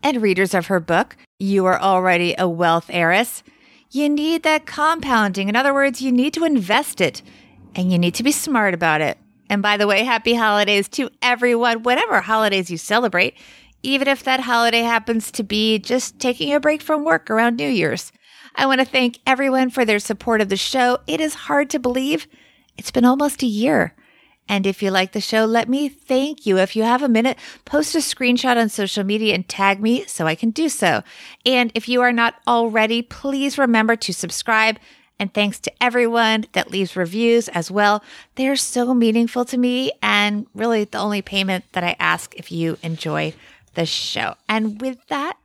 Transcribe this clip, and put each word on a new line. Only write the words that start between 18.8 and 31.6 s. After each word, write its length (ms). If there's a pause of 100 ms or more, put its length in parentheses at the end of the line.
to 60
thank 400
everyone 440
for 160
their 120
support 440
of 80
the 80
show. 480
It 120
is 160
hard 360
to 80
believe 480 (500)
it's 140
been 160
almost 360
a 40
year. 480 (540)
And 180
if 160
you 80
like 220
the 80
show, 240
let 240
me 200
thank 560
you. 140
If 160
you 80
have 180
a 80
minute, 300 (260)
post 300
a 40
screenshot 580
on 120
social 360
media 320
and 120
tag 320
me 260
so 200
I 80
can 160
do 180
so. 360 (420)
And 300